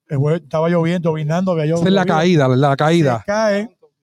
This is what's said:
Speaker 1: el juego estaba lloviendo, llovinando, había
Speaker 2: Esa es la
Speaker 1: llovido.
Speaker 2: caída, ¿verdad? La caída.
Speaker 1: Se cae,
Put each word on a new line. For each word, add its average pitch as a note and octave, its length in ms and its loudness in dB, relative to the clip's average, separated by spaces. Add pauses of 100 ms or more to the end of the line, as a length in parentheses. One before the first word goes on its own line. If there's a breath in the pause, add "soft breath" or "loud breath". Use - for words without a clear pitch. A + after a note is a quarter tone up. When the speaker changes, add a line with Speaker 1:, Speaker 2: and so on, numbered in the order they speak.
Speaker 1:
el C#3 100 -4
juego D3+ 200 0
estaba D#3+ 300 -4
lloviendo, E3+ 420 -2
llovinando, D#3+ 420 -4
había D#3+ 140 -2
Speaker 2:
Esa D#3+ 100 0
es E3+ 80 -2
la F#3+ 180 2
Speaker 1:
llovido. F3 140 0
Speaker 2:
caída, D#3 320 2
¿verdad? C3 220 2
La C#3 60 0
caída. D3+ 440 2
Speaker 1:
Se - 60 -18
cae, G#3 520 -2 (240)